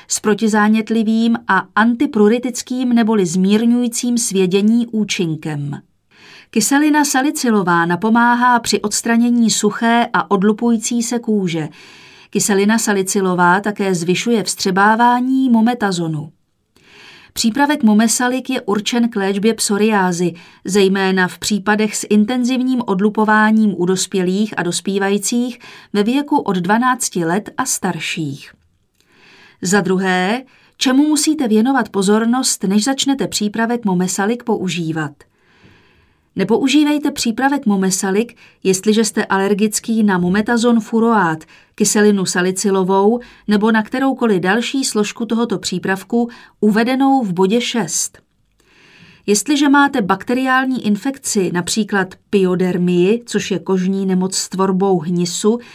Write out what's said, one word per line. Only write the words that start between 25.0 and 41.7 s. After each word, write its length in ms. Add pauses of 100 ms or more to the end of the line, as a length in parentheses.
ve 100
věku 340
od 180
dvanácti 720
let 320
a 80
starších. 880 (1080)
Za 200
druhé, 600 (340)
čemu 300
musíte 400
věnovat 420
pozornost, 720
než 200
začnete 440
přípravek 580
Momesalik 580
používat? 680 (1300)
Nepoužívejte 720
přípravek 540
Momesalik, 720 (260)
jestliže 420
jste 200
alergický 800
na 140
mometazon 600
furoát, 640 (320)